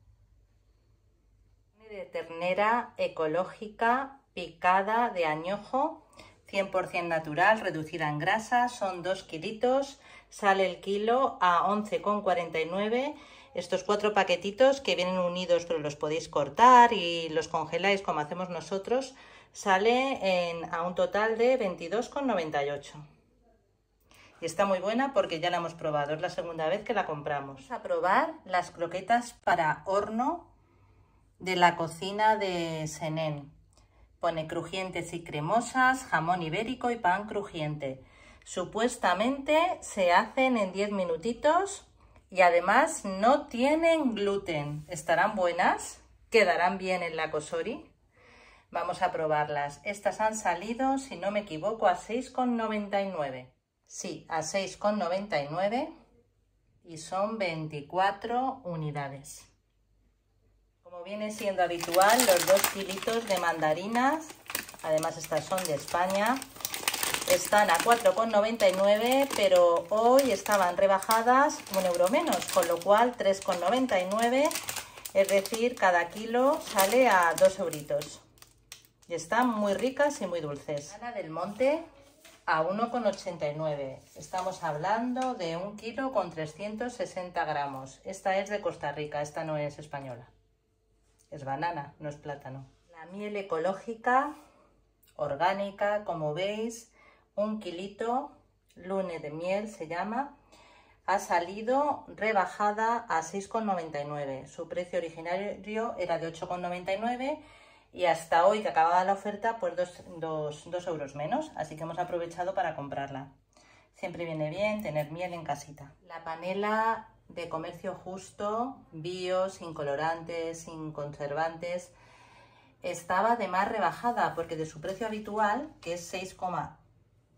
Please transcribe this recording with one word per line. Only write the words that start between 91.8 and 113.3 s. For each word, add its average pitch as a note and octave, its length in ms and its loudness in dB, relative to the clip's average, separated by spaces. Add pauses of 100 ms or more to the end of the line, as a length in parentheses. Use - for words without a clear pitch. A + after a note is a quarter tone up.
no D3+ 120 -8
es D3 60 -12
plátano. C3+ 500 -12 (240)
La D#3+ 160 -20
miel G#3 300 -10
ecológica, A3 960 -2 (840)
orgánica, G3 880 -2
como D#3 300 -4
veis, G#3+ 580 -4 (420)
un G#3+ 260 -2
kilito, G#3 720 -6 (420)
Lune F3+ 440 -4
de D3+ 120 -8
miel F#3+ 400 -4
se D#3+ 180 -12
llama, G#3+ 480 -4 (680)
ha F#3+ 120 2
salido A3 880 0
rebajada G#3 1040 0
a E3 140 0
seis G3 260 -8
con A3 160 -2
noventa D#3+ 380 -4
y - 20 -6
nueve. C#3+ 420 -6
Su D#3+ 220 -12
precio F3+ 300 -4
originario F#3+ 960 -6
era E3 220 -2
de D#3+ 80 -6
ocho E3 200 -8
con F3+ 140 -6
noventa F3+ 320 -6
y G3+ 80 -2
nueve B3 400 -4 (540)
y F3+ 100 -2
hasta E3 400 4
hoy G#3 160 4
que F3 80 -2
acababa E3 360 4
la G3 100 2
oferta, G#3 420 -4
pues E3+ 180 -4
dos, F3 280 -6 (160)
dos, D#3 520 -6
dos F3 160 -6
euros C#3+ 280 -6
menos, G#3 420 -4
así D#3 200 -8
que E3 80 -10
hemos E3 140 -8
aprovechado F3 540 -4
para E3+ 240 -2
comprarla. C#3 560 -8 (640)